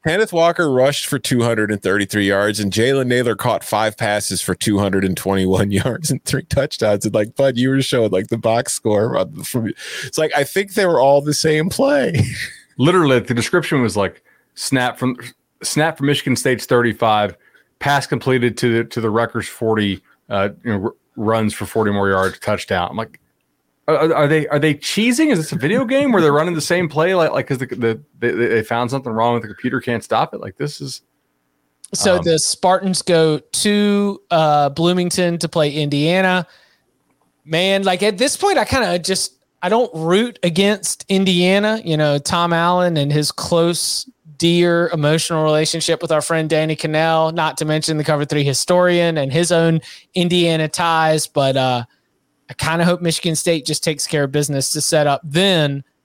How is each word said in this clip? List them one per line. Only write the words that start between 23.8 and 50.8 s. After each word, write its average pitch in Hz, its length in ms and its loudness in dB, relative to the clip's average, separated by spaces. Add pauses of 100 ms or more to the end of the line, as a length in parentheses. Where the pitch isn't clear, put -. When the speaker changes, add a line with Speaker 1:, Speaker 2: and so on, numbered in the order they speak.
Speaker 2:
are, 156 260 2
are 147 140 2
they, 151 220 2
are 147 100 0
they 151 160 2
cheesing? 247 560 0
Is 190 80 2
this 156 120 -6
a - 40 -6
video 190 280 0
game 269 280 0
where 196 100 4
they're 151 100 4
running 160 220 2
the 156 80 -4
same 175 260 0
play? 165 280 0
Like, 165 160 2
like, 131 160 -2
'cause 135 100 -2
the, 127 80 -6
the, 113 340 -2 (200)
they, 120 100 0
they 110 320 0
found 117 300 -2
something 131 200 -6
wrong 113 220 2
with 117 80 -2
the 113 60 -12
computer, 127 340 -6
can't 117 220 -4
stop 120 320 -2
it. 107 40 -10
Like, - 180 -14
this 147 220 -8
is, 139 220 -12 (960)
Speaker 3:
So 180 220 2
Speaker 2:
um, 175 60 -2
Speaker 3:
the 165 140 2
Spartans 185 640 0
go 160 380 2
to, 202 880 0
uh, 151 400 4
Bloomington 175 720 0
to 165 100 -4
play 151 240 0
Indiana. 160 720 0 (1000)
Man, 185 360 0
like, 190 220 0
at 202 160 0
this 262 180 -2
point, 392 220 2
I 214 60 0
kinda 190 340 -2
just, 185 340 -6 (300)
I 180 60 0
don't 170 260 0
root 180 480 0
against 190 680 0
Indiana. 190 720 2
You 160 140 -2
know, 147 220 2
Tom 170 340 0
Allen 175 420 2
and 143 160 0
his 147 200 0
close, - 760 -2 (300)
dear, 170 520 2
emotional 156 540 0
relationship 156 600 0
with 165 80 -2
our 151 100 2
friend 160 260 -2
Danny 156 280 0
Cannell, 160 560 0
not 160 260 -2
to 156 80 -2
mention 156 320 -2
the 151 60 -2
Cover 147 200 0
Three 147 200 0
historian 175 720 2
and 135 160 -2
his 170 180 2
own 165 300 2 (320)
Indiana 170 540 2
ties. 160 580 0